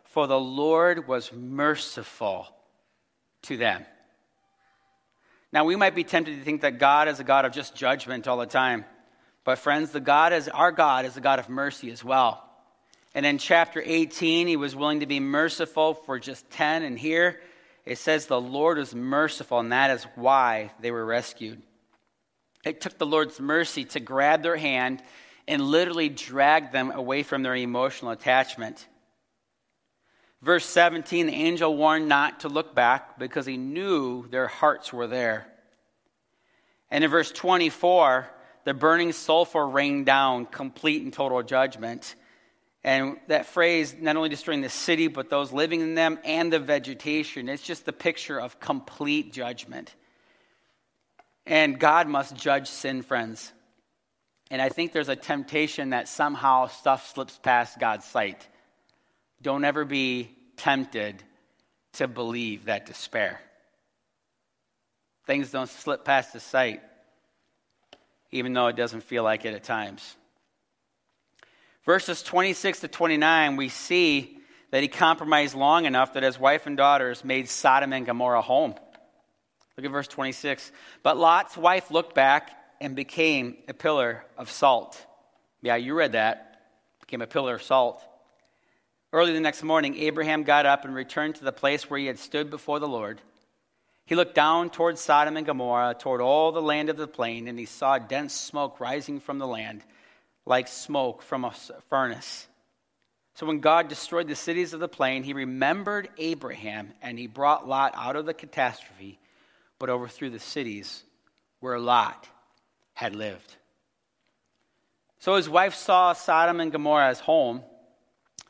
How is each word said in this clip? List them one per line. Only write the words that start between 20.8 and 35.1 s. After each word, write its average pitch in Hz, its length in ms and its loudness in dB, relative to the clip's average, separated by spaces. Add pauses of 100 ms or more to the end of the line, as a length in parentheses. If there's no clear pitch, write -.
were 113 140 -6
rescued. 113 580 -6 (1000)
It 160 180 -8
took - 180 -10
the 160 60 -2
Lord's 151 340 0
mercy 151 460 -2
to - 140 -8
grab 139 440 2
their 170 140 0
hand 131 440 -2 (460)
and 147 140 0
literally 165 480 2
drag 139 640 2
them 131 180 -2
away 135 320 -4
from 139 220 -4
their 127 120 -2
emotional 123 540 -4
attachment. 117 800 0 (1500)
Verse 160 240 2
seventeen, 170 640 2
the 156 60 -4
angel 160 440 0
warned 156 300 2
not 143 340 2
to 151 80 -6
look 147 240 -4
back 123 460 2
because 127 260 -6
he 131 120 -8
knew 135 720 -4
their 127 200 -2
hearts - 440 0
were 120 160 -6
there. 113 400 -4 (1400)